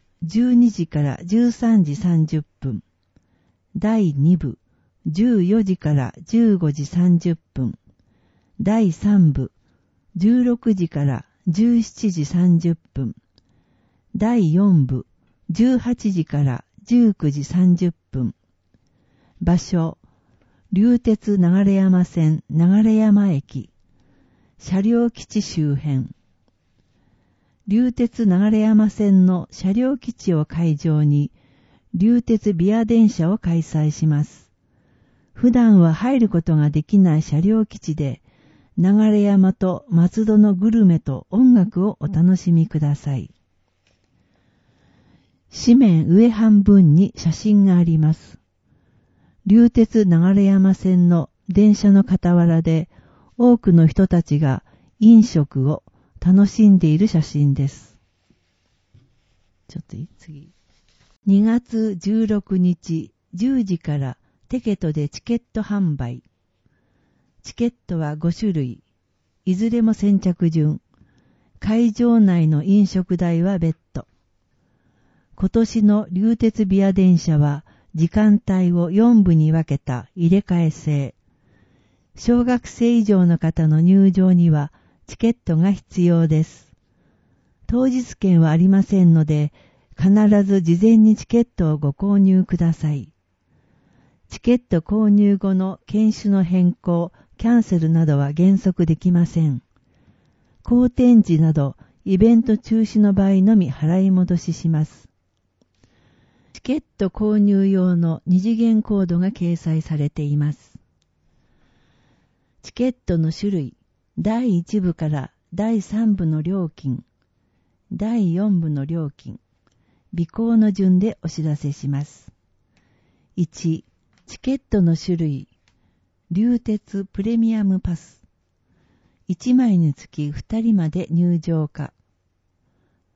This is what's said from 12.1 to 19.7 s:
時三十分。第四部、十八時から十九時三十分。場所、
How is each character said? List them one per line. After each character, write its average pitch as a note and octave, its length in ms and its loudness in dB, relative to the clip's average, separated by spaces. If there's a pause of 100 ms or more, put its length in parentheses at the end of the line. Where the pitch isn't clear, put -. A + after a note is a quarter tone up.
時 E3 140 -6
三 F3 340 0
十 E3+ 160 -2 (180)
分。 C3 220 -8 (1000)
第 G#3 360 0
四 F3 340 2
部、 B2+ 200 -6 (440)
十 B3 280 0
八 A#3+ 320 -4
時 E3+ 140 -2
か D3 180 -4
ら C3 220 -4 (180)
十 A#3 320 2
九 D3+ 160 -4
時 C#3+ 140 -8
三 F3+ 320 2
十 F3 160 -2 (180)
分。 B2+ 240 -6 (1080)
場 E3+ 160 0
所、 E3 420 -6 (720)